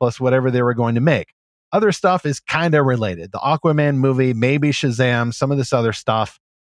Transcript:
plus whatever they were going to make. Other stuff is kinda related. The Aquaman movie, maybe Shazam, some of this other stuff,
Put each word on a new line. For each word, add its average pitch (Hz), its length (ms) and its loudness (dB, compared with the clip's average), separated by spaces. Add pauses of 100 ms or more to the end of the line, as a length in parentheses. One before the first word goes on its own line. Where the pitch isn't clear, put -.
plus 120 180 -2
whatever 127 320 2
they 123 120 0
were 120 100 2
going 117 220 0
to 117 80 0
make. 135 320 0 (380)
Other 208 200 2
stuff 185 320 0
is 143 160 -4
kinda 156 420 0
related. 104 500 -2
The - 60 -8
Aquaman 147 580 0
movie, 131 360 2
maybe 139 380 0
Shazam, 120 640 0
some 139 200 -2
of 139 60 0
this 131 160 -2
other 117 180 0
stuff, - 480 -4 (200)